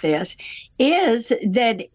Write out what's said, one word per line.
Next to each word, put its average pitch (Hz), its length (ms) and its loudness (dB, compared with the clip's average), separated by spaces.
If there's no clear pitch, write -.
this 156 360 -2
is 269 500 2
that 220 540 0